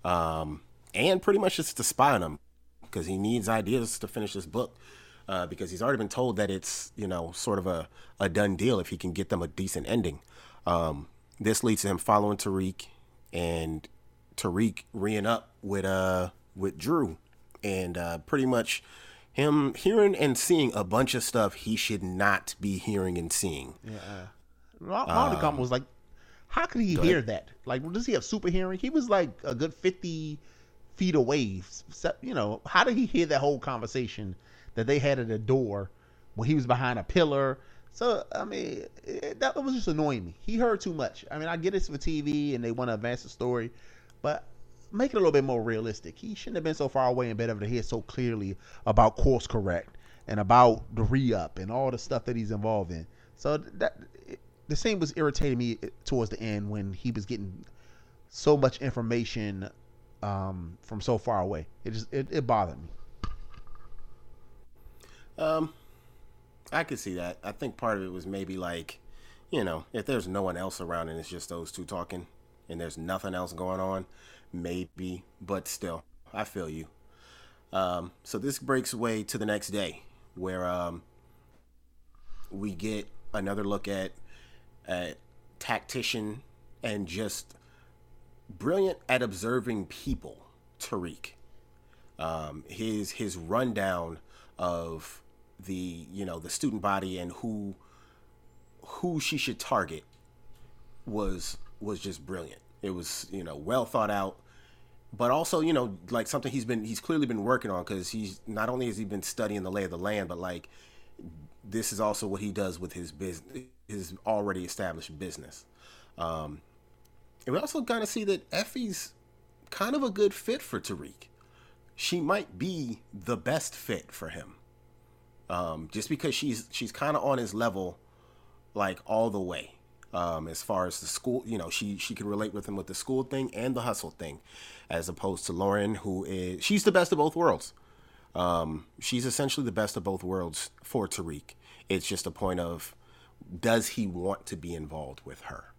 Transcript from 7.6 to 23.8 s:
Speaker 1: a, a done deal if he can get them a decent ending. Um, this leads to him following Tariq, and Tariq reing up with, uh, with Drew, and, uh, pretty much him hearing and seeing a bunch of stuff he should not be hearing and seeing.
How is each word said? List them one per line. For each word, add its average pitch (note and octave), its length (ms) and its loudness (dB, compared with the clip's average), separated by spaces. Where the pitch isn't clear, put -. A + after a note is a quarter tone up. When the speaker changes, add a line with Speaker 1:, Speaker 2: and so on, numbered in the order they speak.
Speaker 1:
a, E2+ 220 0
a G2+ 100 2
done G2 260 4
deal G#2+ 240 4
if E2+ 100 -4
he F#2 80 -4
can F2+ 160 -4
get F#2+ 160 -2
them F#2 120 2
a E2+ 60 -2
decent F#2 400 -4
ending. F2 320 2
Um, D#2+ 400 2
this G#2+ 240 4
leads A2 200 4
to G2+ 40 0
him F#2 100 2
following G#2 400 6
Tariq, F#2+ 500 -2
and E2 540 -2
Tariq G2+ 480 2
reing G#2+ 320 0
up A2+ 260 0
with, G2 220 -2
uh, F#2 440 2
with F#2+ 220 -2
Drew, A2 400 0
and, F#2 320 0
uh, E2+ 220 -4
pretty C3 260 0
much A#2+ 380 2
him D3 400 6
hearing G3+ 420 6
and C#3 220 4
seeing D3+ 360 4
a G#2+ 100 2
bunch A#2 320 4
of A#2 80 0
stuff G#2 320 2
he A2 200 -2
should G#2 280 0
not F#2+ 580 2
be G2 160 0
hearing F#2 400 2
and E2+ 160 -2
seeing. C#2 400 -2